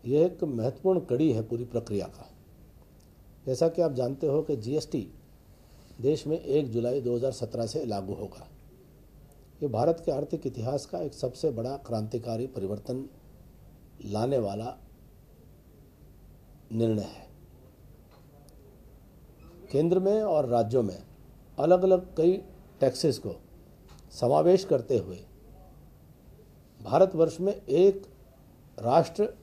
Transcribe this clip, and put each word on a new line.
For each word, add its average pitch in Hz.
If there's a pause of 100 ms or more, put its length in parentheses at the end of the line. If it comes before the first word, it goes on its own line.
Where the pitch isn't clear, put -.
यह 147
एक 180
महत्वपूर्ण 139
कड़ी 147
है 110
पूरी 120
प्रक्रिया 107
का। - (1160)
जैसा 135
कि 165
आप 156
जानते 127
हो 147
कि 151
जीएसटी 127 (920)
देश 143
में 156
एक 135
जुलाई 120
दो 120
हज़ार 131
सत्रह 117
से 147
लागू 98
होगा। - (1120)
ये 147
भारत 143
के -
आर्थिक 143
इतिहास 123
का 180
एक 151
सबसे 135
बड़ा 120
क्रांतिकारी 117
परिवर्तन 104 (960)
लाने 113
वाला 104 (2000)
निर्णय 113
है। - (2500)
केंद्र 170
में 202
और 156
राज्यों 117
में 95 (560)
अलग-अलग 180
कई 165 (480)
taxes 135
को 95 (760)
समावेश 156
करते 123
हुए 92 (1600)
भारतवर्ष 165
में 196
एक 190 (720)
राष्ट्र 165